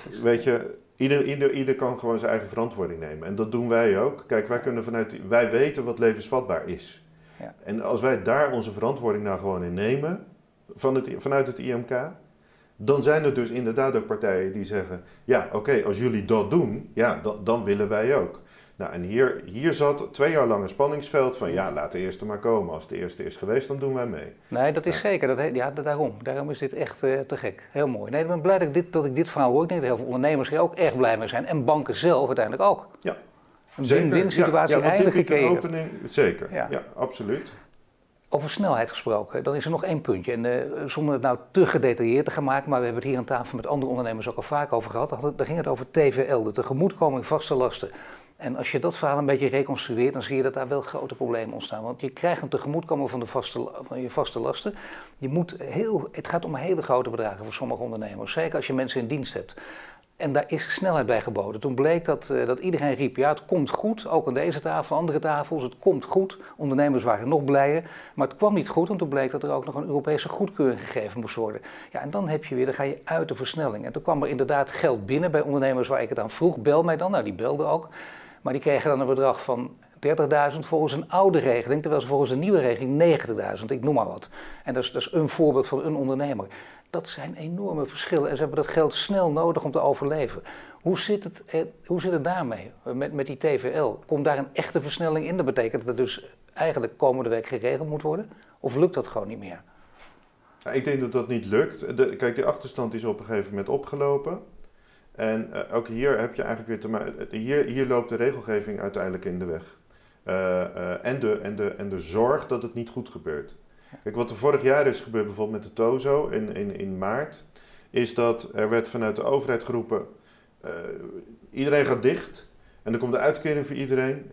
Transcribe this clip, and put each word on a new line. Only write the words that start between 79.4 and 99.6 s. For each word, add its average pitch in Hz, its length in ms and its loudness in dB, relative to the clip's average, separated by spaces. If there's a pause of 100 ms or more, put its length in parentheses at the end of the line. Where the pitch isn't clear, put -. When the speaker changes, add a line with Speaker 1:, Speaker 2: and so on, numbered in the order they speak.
Speaker 1:
van 123 320 -4 (240)
dertigduizend 147 640 2
volgens 156 280 2
een 156 160 -4
oude 185 300 6
regeling, 123 420 2
terwijl 151 200 0
ze 120 60 -4
volgens 139 220 2
de 127 60 0
nieuwe 180 240 4
regeling 127 380 2
negentigduizend, 110 720 2
ik 123 120 -4
noem 147 100 4
maar 110 140 2
wat. - 220 -10 (340)
En 131 100 -6
dat 123 100 0
is, - 80 -6
dat 131 100 -4
is - 100 -6
een 156 180 2
voorbeeld 139 380 4
van 139 180 -2
een 156 100 -2
ondernemer. 135 520 -2 (420)
Dat 165 200 -6
zijn 147 260 -10
enorme 170 500 -4
verschillen - 440 0
en 147 60 -2
ze 139 60 0
hebben 151 220 0
dat - 100 -12
geld 151 200 4
snel 190 380 2
nodig 160 320 2
om 143 80 -4
te 156 80 0
overleven. 139 640 0 (380)
Hoe 180 180 0
zit 202 240 -2
het, - 220 -14
eh, 160 160 -2 (240)
hoe 175 160 -2
zit 185 100 -2
het 156 120 2
daarmee, 123 480 -4 (120)
eh, 131 100 -6
met, 143 200 -4
met 143 140 -2
die 139 100 -8
T - 80 0
V 135 320 2
L? 139 280 0
Komt 143 200 0
daar 147 120 4
een 139 160 -2
echte - 280 0
versnelling 156 460 -2
in? 175 100 -2
Dat 175 80 2
betekent 113 400 0
dat 123 120 -2
het 127 80 4
dus - 200 -6 (280)
eigenlijk - 440 -2
komende 131 320 2
week 113 160 0
geregeld 131 440 -2
moet 151 120 -4
worden? 170 280 -2 (300)
Of 123 160 -4
lukt 170 180 4
dat 135 140 -2
gewoon 101 200 -4
niet 110 120 -10
meer? 90 220 -14 (1000)